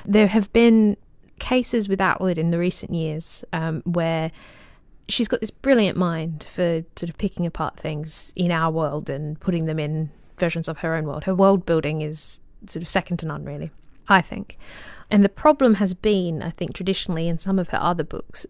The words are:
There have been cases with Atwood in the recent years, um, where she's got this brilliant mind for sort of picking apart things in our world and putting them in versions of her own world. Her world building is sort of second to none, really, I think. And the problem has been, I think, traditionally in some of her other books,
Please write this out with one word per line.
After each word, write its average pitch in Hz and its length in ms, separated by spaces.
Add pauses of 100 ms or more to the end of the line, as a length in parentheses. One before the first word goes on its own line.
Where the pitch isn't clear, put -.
There 208 220
have 202 240
been 226 460 (420)
cases 240 480
with 196 140
Atwood 185 360
in 170 140
the 170 80
recent 180 340
years, 160 600
um, 160 320
where 165 440 (800)
she's - 220
got - 100
this 220 120
brilliant 233 460
mind 165 560
for 165 300 (140)
sort 170 120
of - 80
picking 180 280
apart - 340
things 156 560
in 175 160
our 165 180
world 151 400
and 151 300
putting 170 280
them 156 120
in 151 300 (280)
versions 165 300
of 165 120
her 165 160
own 156 100
world. 143 180
Her 190 120
world 196 300
building 156 360
is 151 400 (260)
sort 165 160
of 170 60
second 175 280
to 170 80
none, 147 200
really, 147 260 (380)
I 190 120
think. - 360 (520)
And 202 140
the 196 60
problem 269 460
has 185 180
been, 180 500
I 165 60
think, - 240
traditionally 175 560
in 170 100
some 190 180
of 180 120
her - 120
other 170 220
books, - 460